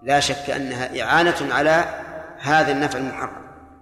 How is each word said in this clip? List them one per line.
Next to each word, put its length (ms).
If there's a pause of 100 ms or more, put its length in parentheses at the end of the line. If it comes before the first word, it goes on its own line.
لا 160
شك 300
أنها 520
إعانة 520
على 320 (540)
هذا 320
النفع 280
المحرم. 480 (340)